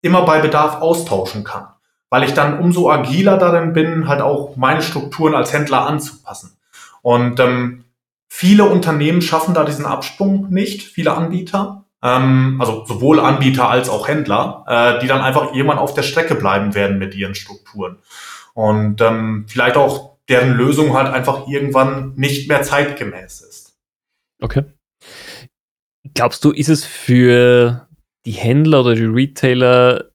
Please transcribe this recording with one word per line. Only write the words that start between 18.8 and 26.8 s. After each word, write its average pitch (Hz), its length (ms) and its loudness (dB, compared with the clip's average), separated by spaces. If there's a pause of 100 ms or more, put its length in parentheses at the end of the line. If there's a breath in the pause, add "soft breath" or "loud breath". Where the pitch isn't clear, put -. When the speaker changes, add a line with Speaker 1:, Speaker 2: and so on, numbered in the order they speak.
Speaker 1:
ähm, 110 460 -2
vielleicht 123 280 0
auch - 400 0 (140)
deren 127 240 2
Lösung 135 400 2
halt 131 180 0
einfach 135 340 -4
irgendwann 135 680 -2
nicht 139 320 -4
mehr 147 140 0
zeitgemäß 120 800 -6
ist. - 340 -20 (640)
Speaker 2:
Okay. 113 240 -4 (1500 loud breath)
Glaubst - 280 -2
du, 147 100 4
ist 147 180 -2
es 156 160 2